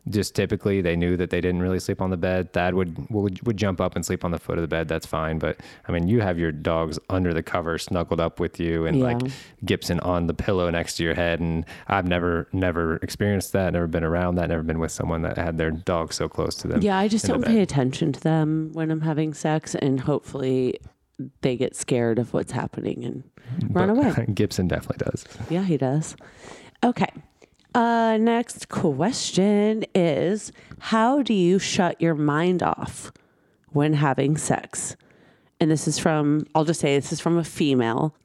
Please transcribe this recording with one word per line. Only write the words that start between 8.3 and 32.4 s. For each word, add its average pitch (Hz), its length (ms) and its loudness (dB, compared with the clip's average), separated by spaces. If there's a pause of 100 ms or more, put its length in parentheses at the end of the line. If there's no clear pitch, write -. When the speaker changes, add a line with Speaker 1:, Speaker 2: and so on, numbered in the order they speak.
Speaker 1:
with 85 180 -2
you, 82 260 0
and, 135 140 2
Speaker 2:
Yeah. 127 60 4
Speaker 1:
like, 123 260 -2 (340)
Gibson 87 360 -2
on 87 260 0
the 82 80 -2
pillow 90 360 0
next 85 260 -4
to 87 80 -2
your 82 100 0
head. 85 240 0
And 82 260 -2 (220)
I've 95 220 0
never, 87 440 0
never 85 440 0
experienced 101 560 -2
that, 92 220 2
never 87 120 0
been 82 160 -2
around 87 320 0
that, 85 140 0
never 80 160 -2
been 80 160 -2
with 80 100 -2
someone 82 320 -4
that 82 160 -4
had 85 200 -2
their 80 120 0
dog 82 420 -2
so 82 160 -4
close - 280 -4
to - 100 -10
them - 160 0
Speaker 2:
Yeah, 196 160 2
I 196 80 2
just 214 200 0
Speaker 1:
in - 20 0
the 247 60 0
Speaker 2:
don't 247 80 0
Speaker 1:
bed. 233 120 0
Speaker 2:
pay 226 80 6
attention 139 520 0
to - 60 -10
them 156 520 0
when 160 180 -2
I'm 160 120 -2
having 156 300 0
sex, 156 440 -2
and 135 240 0
hopefully 131 800 -2 (600)
they 127 140 2
get 123 200 -2
scared 117 420 2
of 117 160 -2
what's - 160 -2
happening - 540 -6
and - 180 -8 (480)
run 185 240 2
Speaker 1:
But 247 240 2
Speaker 2:
away. 117 80 0
Speaker 1:
<laughs> 107 80 -2
Gibson 98 320 0
definitely - 420 -2
does. - 160 -6 (240)
Speaker 2:
Yeah, 175 140 0
he 175 140 2
does. 139 400 -2 (640)
Okay. 240 280 0 (640)
Uh, 233 460 4
next 233 480 0
question 208 1120 2 (120)
is, 175 580 2 (260)
how 240 440 4
do 233 100 0
you 185 260 6
shut - 440 0
your 165 120 4
mind 151 480 2